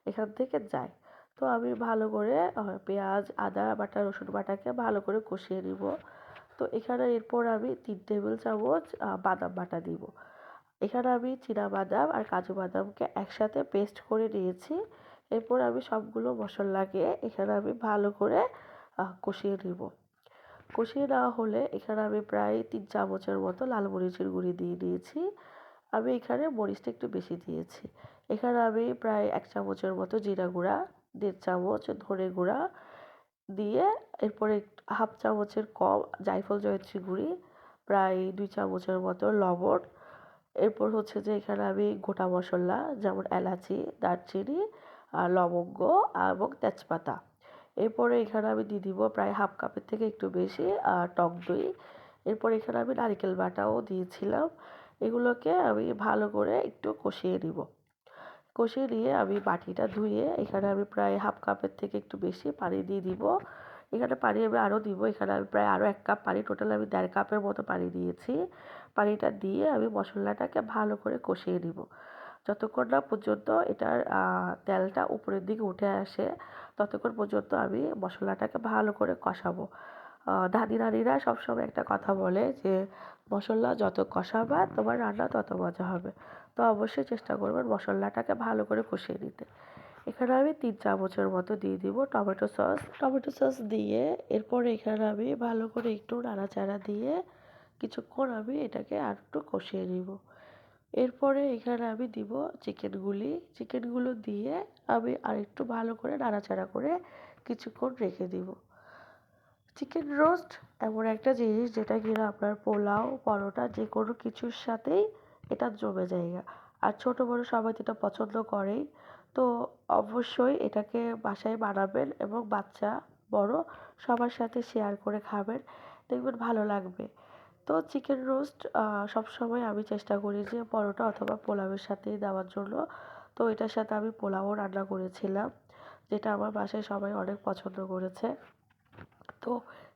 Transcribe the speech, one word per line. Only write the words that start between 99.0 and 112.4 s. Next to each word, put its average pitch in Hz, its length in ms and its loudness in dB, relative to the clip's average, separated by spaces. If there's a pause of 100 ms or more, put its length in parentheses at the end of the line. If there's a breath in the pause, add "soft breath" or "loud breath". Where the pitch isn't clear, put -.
একটু - 280 -6 (120)
কষিয়ে 190 320 -4
নিব। 185 320 -6 (760 loud breath)
এরপরে 269 580 2
এখানে 233 360 -2
আমি 226 220 -4
দিব 220 400 -6 (120)
চিকেনগুলি। 202 800 -4 (140)
চিকেনগুলো 247 600 -2
দিয়ে 226 500 -4 (220)
আমি 233 360 2
আর 220 140 0
একটু 214 280 -4
ভালো 226 300 -2
করে 269 240 -4
নাড়াচাড়া 208 480 -2
করে 294 320 -2 (460 loud breath)
কিছুক্ষণ 247 560 -6
রেখে 185 280 -2
দিব। 185 260 -6 (1200 loud breath)
চিকেন 285 380 -4
রোস্ট 339 440 4 (200)
এমন 220 260 0
একটা 220 260 4
জিনিস 233 420 2
যেটা 220 240 2
কিনা 220 300 2
আপনার 208 260 0